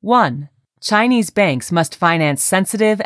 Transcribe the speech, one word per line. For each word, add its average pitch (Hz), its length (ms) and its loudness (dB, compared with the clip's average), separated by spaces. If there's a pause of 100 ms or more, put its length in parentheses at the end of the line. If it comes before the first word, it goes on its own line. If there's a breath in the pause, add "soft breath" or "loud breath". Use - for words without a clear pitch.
One, 165 500 0 (320)
Chinese 226 480 0
banks 160 420 -2
must 165 220 0
finance 160 480 0
sensitive 214 640 0